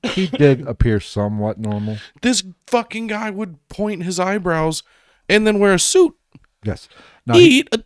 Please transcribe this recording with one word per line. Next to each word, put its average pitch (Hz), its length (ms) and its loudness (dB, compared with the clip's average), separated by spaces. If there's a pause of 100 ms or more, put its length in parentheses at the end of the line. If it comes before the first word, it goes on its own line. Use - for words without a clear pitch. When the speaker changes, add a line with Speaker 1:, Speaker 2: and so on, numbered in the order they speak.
Speaker 1:
he 190 240 -2
did 139 340 2
Speaker 2:
<laughs> - 40 -12
Speaker 1:
appear 110 340 0
somewhat 104 580 -6
normal. 107 400 -6 (240)
Speaker 2:
This 220 220 0 (240)
fucking 233 400 -4
guy 214 220 -6
would 190 280 -10 (100)
point 202 360 -6
his 180 160 -6
eyebrows 170 640 -2 (440)
and 214 180 4
then 208 120 2
wear 202 160 4
a 175 60 2
suit. - 360 2 (460)
Speaker 1:
Yes. - 260 -8 (380)
Now, 233 80 0
he 320 240 8
Speaker 2:
Eat 311 140 -2
a 226 140 -6